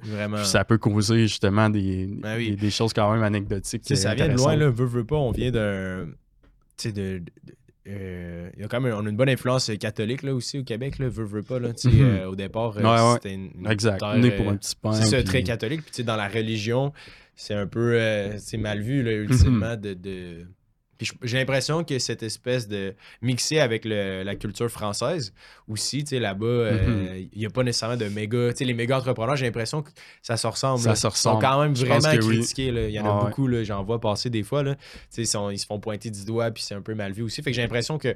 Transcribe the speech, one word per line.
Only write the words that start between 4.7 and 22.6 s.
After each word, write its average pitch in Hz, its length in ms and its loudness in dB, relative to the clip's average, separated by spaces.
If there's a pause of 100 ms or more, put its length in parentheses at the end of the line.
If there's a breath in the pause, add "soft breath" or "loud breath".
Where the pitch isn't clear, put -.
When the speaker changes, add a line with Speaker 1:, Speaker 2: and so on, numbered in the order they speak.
Speaker 1:
veux 120 200 -2
pas, 151 100 -2
on 143 160 0
vient 123 200 -2
d'un, 95 560 -2 (680)
tu - 140 -6
sais, - 20 -4
de, 95 280 -4
de, - 340 -16 (340)
euh, 90 680 -10
il 78 60 -16
y - 40 -8
a - 20 -6
quand 120 140 -2
même, 123 120 0
on 107 120 -4
a 107 40 -2
une 104 80 -2
bonne 135 120 4
influence 127 500 0
catholique, 110 420 -4
là, 135 140 -4
aussi, 131 240 -6
au 127 40 -6
Québec, 127 360 -6
là, 127 100 -2
veux, 110 140 -6
veux 104 180 -6
pas, 127 180 -4
là, 120 140 -4
tu 120 160 0
sais, - 60 8
Speaker 2:
Mhm. 135 100 10
Speaker 1:
euh, 95 240 4
au 95 60 -6
départ, 104 420 -4
euh, 104 60 0
Speaker 2:
Ouais, 110 60 6 (200)
ouais. 120 60 6
Speaker 1:
c'était 101 180 -4
une, 95 240 -8
une 101 140 -2
Speaker 2:
Exact. 101 280 2
Speaker 1:
terre, 104 180 -2
Speaker 2:
Né 120 140 8
pour 98 160 0
Speaker 1:
euh, 101 40 0
Speaker 2:
un 101 60 0
petit - 220 -8
pain, 107 140 -2
Speaker 1:
c'est 110 120 4
ça, 107 120 4
Speaker 2:
puis 120 80 4
Speaker 1:
très 101 180 2
catholique, 117 380 -4
puis - 100 -18
tu - 60 -14
sais, 127 60 -4
dans 113 140 -2
la 101 100 -2
religion, 113 680 -2 (420 loud breath)
c'est - 200 -8
un 101 120 -2
peu, 117 320 2
euh, 104 380 0
c'est 113 200 -10
mal 104 240 -2
vu, 131 200 -2
là, 117 100 0
Speaker 2:
Mhm. 107 200 0
Speaker 1:
ultimement, 120 440 6
de, 101 180 -6
de, 90 520 -12 (520)
puis 110 100 -6
je, - 60 -8 (120)
j'ai 120 120 -2
l'impression 135 480 0
que 147 120 -2
cette 117 260 -4
espèce 120 440 -4